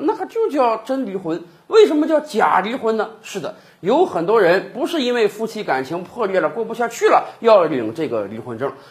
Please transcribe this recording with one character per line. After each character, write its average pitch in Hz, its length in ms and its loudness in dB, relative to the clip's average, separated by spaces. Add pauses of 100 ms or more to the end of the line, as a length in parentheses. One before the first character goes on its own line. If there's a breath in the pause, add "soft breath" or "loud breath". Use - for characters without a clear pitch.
那 359 120 0
可 381 100 -8
就 440 240 -2
叫 247 280 0
真 262 280 -6
离 196 120 -8
婚。 170 260 -6 (240 loud breath)
为 427 180 8
什 294 120 2
么 302 100 0
叫 302 140 2
假 185 400 2
离 226 140 -4
婚 226 200 -2
呢？ 208 140 -2 (140)
是 - 180 -10
的， - 140 -8 (260 loud breath)
有 269 240 4
很 170 200 -4
多 220 140 4
人 185 340 4
不 277 140 -4
是 320 140 -4
因 247 140 0
为 220 120 2
夫 208 180 -4
妻 208 200 -8
感 135 180 -2
情 165 220 -8
破 226 220 -6
裂 190 120 0
了、 156 80 0
过 226 160 -4
不 220 100 -8
下 233 140 -4
去 415 220 -2
了， 214 160 4 (160 loud breath)
要 214 240 6
领 120 280 -4
这 151 140 -6
个 110 160 -4
离 107 160 -12
婚 117 180 -12
证， 131 140 -6 (200 loud breath)